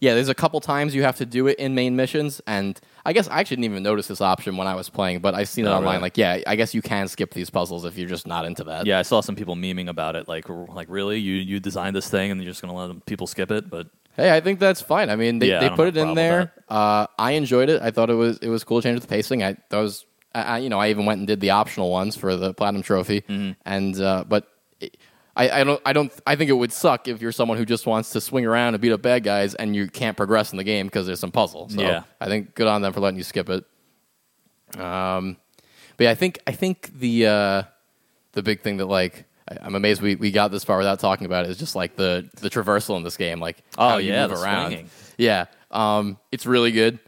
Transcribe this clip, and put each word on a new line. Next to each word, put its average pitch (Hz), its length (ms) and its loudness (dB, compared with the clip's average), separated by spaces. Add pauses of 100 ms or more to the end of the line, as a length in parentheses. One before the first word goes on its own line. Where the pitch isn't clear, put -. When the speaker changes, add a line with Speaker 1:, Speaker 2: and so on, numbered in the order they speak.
Speaker 1:
yeah, 127 120 6
there's 131 160 4
a 131 60 0
couple 156 260 2
times 143 320 -2
you 139 100 2
have 135 140 4
to 131 80 -4
do 123 220 0
it 139 120 2
in 135 160 -2
main 123 200 2
missions, 139 500 -2
and 98 340 -2 (260)
I 160 80 0
guess 208 140 2
I 147 120 -2
actually 185 180 -2
didn't 117 140 -2
even 95 120 -6
notice 104 240 0
this 101 140 -6
option 92 340 0
when 95 120 -2
I 92 80 -2
was 92 140 -8
playing, 90 300 -2
but 95 140 0
I've 101 160 -2
seen 113 160 -2
it 101 40 2
Speaker 2:
Oh, 98 80 4
Speaker 1:
online. 92 180 2
Speaker 2:
really? 90 80 -2
Speaker 1:
Like, 92 140 -4
yeah, 92 280 2
I 107 100 0
guess 110 200 0
you 110 60 0
can 98 260 -4
skip - 260 -6
these - 160 -8
puzzles 87 360 -4
if 85 120 -10
you're 90 120 -8
just 87 180 -8
not 85 180 -6
into 85 200 -10
that. 78 200 -8
Speaker 2:
Yeah, 98 140 4
I - 20 2
saw 110 200 4
some 101 140 -6
people 90 200 -6
memeing 90 340 -6
about 80 260 -4
it. - 120 -8
Like, 80 220 -10
r-, 87 180 -12
like, 85 220 -14
"Really? 98 300 -4
You, 95 160 -2
you 95 240 -4
designed 95 360 -4
this 95 140 -4
thing 98 220 0
and 92 120 -4
you're 90 80 -10
just - 100 -14
gonna 90 140 -10
let 90 120 -8
them, 87 180 -14
people 95 220 -8
skip - 240 -4
it?" 107 180 -4
But 85 180 -10 (280)
Speaker 1:
Hey, 175 180 4
I 160 60 6
think 180 220 0
that's 190 200 2
fine. 175 280 2
I 107 80 0
mean, 117 220 2
they, 98 100 4
Speaker 2:
Yeah, 92 80 4
I - 40 2
Speaker 1:
they - 80 4
Speaker 2:
don't 180 60 -2
Speaker 1:
put 160 120 4
Speaker 2:
have 165 100 0
Speaker 1:
it - 20 0
Speaker 2:
a - 40 2
Speaker 1:
in - 20 2 (100)
Speaker 2:
problem - 0 -
with 165 320 2
Speaker 1:
there. - 60 -16 (160)
Speaker 2:
that. 107 40 -4
Speaker 1:
Uh, 104 340 4 (120)
I 120 120 2
enjoyed 135 360 4
it. 156 140 2
I 113 100 0
thought 117 180 2
it 120 40 4
was, 117 240 2
it - 100 -6
was 113 160 -2
cool. 117 180 2
Change 120 200 0
the - 60 -18
pacing. 107 360 0
I, 98 140 -2 (120)
that 104 80 -2
was, 104 280 -2 (280)
I, 117 100 -4
I, 117 160 -2
you 131 100 -6
know, 101 100 0
I 107 120 4
even 104 140 2
went 107 120 2
and 98 100 -4
did 101 140 0
the 98 80 2
optional 98 420 2
ones 95 240 0
for 95 220 -2
the 92 160 -2
Platinum 101 280 0
Trophy. 101 460 0
Speaker 2:
Mm-hmm. 98 240 -4 (140)
Speaker 1:
And, 98 340 -2
uh, 95 260 2
but 104 220 0 (320)
it, - 160 -14 (400)
I, 127 140 4
I 139 160 2
don't, 147 200 0
I 135 60 2
don't, 143 220 2 (120)
I 143 120 2
think 147 120 0
it 135 40 6
would 120 180 2
suck 131 380 2
if 113 120 -6
you're 117 120 -4
someone 113 240 0
who 113 80 0
just 113 200 -2
wants 110 260 0
to 113 100 -2
swing 127 240 -2
around 117 300 2
and 101 60 -2
beat 113 120 4
up 104 80 -2
bad 123 240 2
guys 101 280 0
and 104 220 -4
you 101 140 0
can't 113 260 -4
progress 107 380 0
in 98 40 -8
the 95 60 -6
game 98 260 -2
'cause 95 180 -2
there's 92 120 -6
some 90 140 -8
puzzle. 95 340 0
So 101 140 -6
Speaker 2:
Yeah. 85 220 0 (180)
Speaker 1:
I 71 60 -6
think 101 280 -4
good 113 120 2
on 104 140 2
them 98 120 0
for 104 80 -4
letting 98 160 0
you 90 80 -8
skip 95 240 -4
it. 95 160 -4 (1120)
Um, 92 580 -4 (600)
but 120 80 6
yeah, 117 60 8
I 113 40 2
think, 185 320 -2
I - 40 -4
think - 460 -6
the, 117 300 4
uh, 101 360 2 (680)
the 104 100 -4
big 104 180 -2
thing 101 160 -4
that, 95 100 -2
like, 92 380 0 (240)
I, 90 120 -14
I'm 95 140 -8
amazed 98 260 4
we, 101 140 2
we 104 160 0
got 104 200 4
this 98 120 -6
far 98 140 2
without 98 220 2
talking 95 260 0
about 90 200 -2
it 92 60 -6
is 90 60 -8
just, 156 180 -8
like, 90 200 -4
the, 90 340 -2 (120)
the - 80 -4
traversal 104 480 0
in 87 60 -6
this 85 140 -10
game, 85 220 -4
like, 82 240 -8 (140)
Speaker 2:
Oh, 123 120 4
Speaker 1:
how 113 80 4
you 98 140 -2
Speaker 2:
yeah, 123 160 0
Speaker 1:
move 92 100 -4
Speaker 2:
the 87 60 -4
Speaker 1:
around. 95 280 0
Speaker 2:
swinging. 82 180 -10 (280)
Speaker 1:
Yeah. 107 280 2 (260)
Um, 104 460 0 (140)
it's 123 140 -8
really 120 260 4
good. 113 360 2